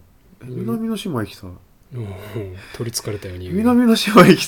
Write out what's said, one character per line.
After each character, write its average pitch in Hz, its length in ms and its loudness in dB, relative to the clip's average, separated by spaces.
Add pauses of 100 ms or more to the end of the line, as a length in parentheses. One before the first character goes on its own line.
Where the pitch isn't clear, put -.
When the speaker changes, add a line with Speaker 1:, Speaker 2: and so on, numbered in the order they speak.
(420)
Speaker 1:
え、 - 20 -20
Speaker 2:
う 127 100 -14
ん。 - 60 -10
Speaker 1:
南 226 280 -4
の 220 80 -4
島 165 240 -6
行 101 100 -4
き - 60 -20
た 95 120 -16
い。 - 20 -14 (440)
Speaker 2:
う 120 60 -10
ん、 104 60 -8 (680)
取 117 160 -8
り - 60 -8
憑 - 80 -10
か - 60 -8
れ 104 80 -8
た 98 100 -14
よ 90 60 -12
う 90 40 -12
に 92 80 -12
言 160 80 -8
う - 20 -2
や 214 80 -2
ん。 247 100 4
Speaker 1:
南 247 120 4
の 226 100 4
島 202 280 6
行 185 120 8
き - 120 -4